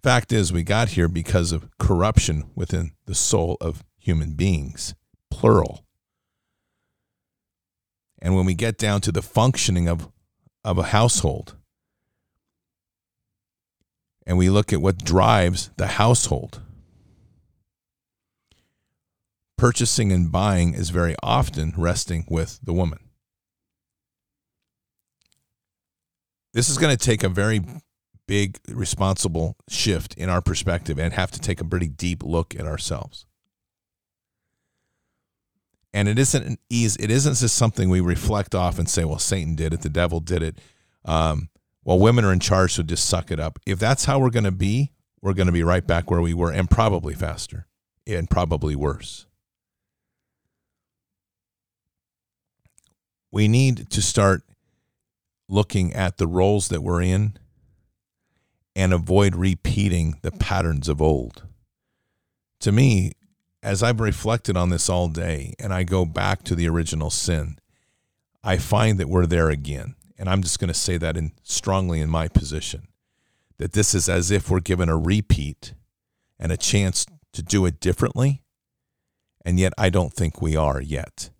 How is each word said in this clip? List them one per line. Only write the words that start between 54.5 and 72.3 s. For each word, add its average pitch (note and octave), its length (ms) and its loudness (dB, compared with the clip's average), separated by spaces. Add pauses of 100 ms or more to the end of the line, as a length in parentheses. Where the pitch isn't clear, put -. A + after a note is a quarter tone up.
looking F#2+ 440 0
at F#2 240 -4
the E2+ 100 0
roles F#2+ 420 2
that E2 120 -4
we're F2 200 -2
in F#2+ 360 0 (1400)
and F#2 160 4
avoid F#2 420 4
repeating F2 840 0
the - 100 -6
patterns E2 560 -2
of D2+ 140 -2
old. C#2+ 420 0 (1160)
To - 100 0
me, G#2+ 400 4 (520)
as G2 180 -2
I've A#2 180 2
reflected G#2+ 560 -2
on F2+ 140 2
this F2 180 0
all F2+ 220 0
day D#2+ 500 -6
and G2 140 -6
I F#2 100 -2
go F2+ 220 0
back F#2 380 -4
to F2+ 120 -2
the E2+ 140 0
original D#2+ 400 -2
sin, D#2 480 -4 (880)
I F#2 140 0
find G#2+ 420 0
that D2 100 -4
we're F2+ 160 2
there E2 240 2
again. C#2 460 -6 (220)
And F#2+ 120 -6
I'm F#2+ 140 0
just E2+ 160 -4
gonna E2+ 160 -2
say F2+ 220 -2
that D#2+ 200 -2
in, D#2 140 -4 (100)
strongly F#2 580 -2
in D#2 100 0
my D#2+ 180 0
position, - 600 -4 (680)